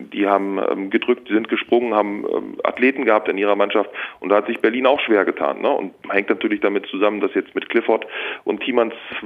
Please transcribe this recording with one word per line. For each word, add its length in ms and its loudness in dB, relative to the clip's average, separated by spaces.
die 140 0
haben, 320 0
ähm, 320 -2
gedrückt, 380 0
die 60 -4
sind 140 2
gesprungen, 460 0
haben, 300 0
ähm, 300 -4
Athleten 400 2
gehabt 240 2
in 100 -2
ihrer 160 2
Mannschaft 360 0
und 120 -2
da 60 6
hat 120 2
sich 100 -4
Berlin 280 2
auch 140 4
schwer 240 4
getan, 380 -2
ne? 80 2
Und 220 -2
hängt 200 -2
natürlich 320 0
damit 260 0
zusammen, 340 0
dass 140 -2
jetzt 200 -2
mit 140 -4
Clifford 360 2
und 220 -2
Thiemann 280 0